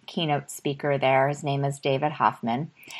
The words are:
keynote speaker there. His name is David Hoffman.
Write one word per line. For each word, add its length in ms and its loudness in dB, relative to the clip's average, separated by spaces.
keynote 420 -2
speaker 480 -2
there. 300 4
His 160 -4
name 200 0
is 160 -2
David 340 0
Hoffman. 580 0